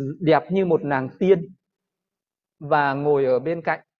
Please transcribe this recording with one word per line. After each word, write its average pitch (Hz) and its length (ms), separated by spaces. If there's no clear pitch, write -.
đẹp 151 320
như 190 140
một 170 180
nàng 131 260
tiên 180 280
và 143 340
ngồi 143 320
ở 127 140
bên 160 220
cạnh, 160 180